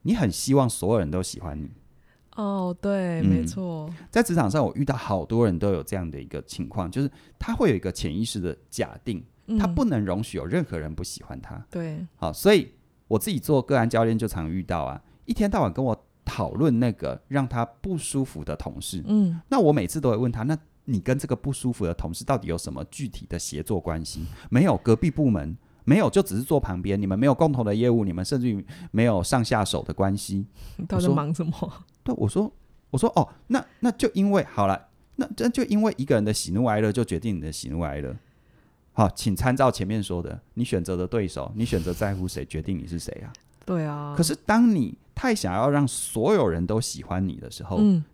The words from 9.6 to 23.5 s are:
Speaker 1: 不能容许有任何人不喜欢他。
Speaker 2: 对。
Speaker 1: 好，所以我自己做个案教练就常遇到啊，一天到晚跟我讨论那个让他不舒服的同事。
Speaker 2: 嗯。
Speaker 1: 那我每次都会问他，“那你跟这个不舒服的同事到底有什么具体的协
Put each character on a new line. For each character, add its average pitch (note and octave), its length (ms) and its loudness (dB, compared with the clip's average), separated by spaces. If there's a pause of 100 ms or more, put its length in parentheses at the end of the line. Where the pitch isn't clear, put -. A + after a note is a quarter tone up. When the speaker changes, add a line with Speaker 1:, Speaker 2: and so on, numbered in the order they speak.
Speaker 1:
不 F3+ 200 2
能 B2+ 180 2
容 F#2+ 180 0
许 F#2+ 160 -6
有 C#2 80 -4
任 C#3+ 180 0
何 F2+ 140 -6
人 D#2 160 -6
不 F2+ 100 -8
喜 - 200 -12
欢 C3 160 -12
他。 - 300 -14
Speaker 2:
对。 E3 360 -8 (120)
Speaker 1:
好， - 160 -4
所 G#3 200 4
以 - 180 2 (360)
我 A2 100 2
自 G#3+ 140 -2
己 D3 80 -2
做 C#3 220 2
个 C#3 160 0
案 A#2 120 2
教 A2+ 140 2
练 A2+ 140 2
就 A2 100 -2
常 D#2+ 220 -6
遇 F#2 120 -4
到 E2 220 -4
啊， C2 180 -8 (240)
一 A#3 80 -4
天 G3+ 160 2
到 G3 120 0
晚 G2+ 100 2
跟 C3 120 -4
我 A2+ 220 -2 (180)
讨 - 300 -4
论 B2 260 4
那 A#2+ 120 2
个 - 360 -6
让 C3+ 180 0
他 A#2+ 200 -2
不 F#3+ 320 -6
舒 C3+ 260 -4
服 D#2+ 200 -8
的 D#2 120 -6
同 - 240 -10
事。 E2+ 260 -8
Speaker 2:
嗯。 F#3+ 440 2
Speaker 1:
那 C4+ 100 2
我 D3+ 140 6
每 G#2+ 120 2
次 D#3 140 -6
都 C3 120 2
会 G#2 40 2
问 B2 160 0
他 A2+ 140 -6
，“那 D#3 120 0 (280)
你 A2+ 160 0
跟 C3 180 0
这 C#3+ 80 -6
个 B2+ 80 0
不 C#3 160 -6
舒 B2 220 -2
服 G2 120 -2
的 E2+ 80 -2
同 E2+ 200 -6
事 - 100 -10
到 C3+ 140 0
底 - 100 -6
有 E2 100 -2
什 - 140 -8
么 C2+ 180 -8
具 C3 200 -8
体 - 160 -12
的 E2+ 120 -8
协 D2 240 -8